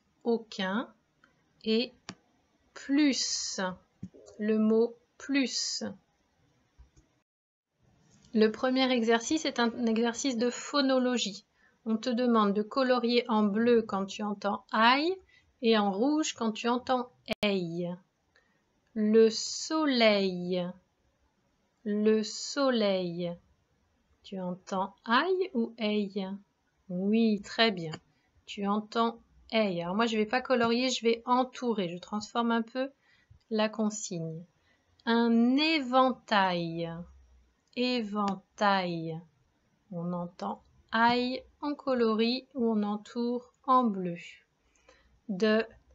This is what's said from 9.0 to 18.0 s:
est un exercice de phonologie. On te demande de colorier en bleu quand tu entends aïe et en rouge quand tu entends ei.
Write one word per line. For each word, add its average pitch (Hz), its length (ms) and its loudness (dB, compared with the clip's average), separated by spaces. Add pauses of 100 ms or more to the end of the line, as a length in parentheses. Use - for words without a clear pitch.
est 269 140 -4
un 233 260 0
exercice 226 520 0
de 240 120 0
phonologie. 254 960 0 (400)
On 226 120 0
te 240 120 -6
demande 226 440 2
de 208 100 0
colorier 240 680 0
en 214 140 2
bleu 226 380 4
quand 196 240 -4
tu 202 180 -8
entends 202 480 -4
aïe 269 440 4 (480)
et 226 140 4
en 202 140 2
rouge 294 420 0
quand 226 180 -4
tu 233 180 -4
entends 247 400 -2 (320)
ei. 175 480 -2 (1040)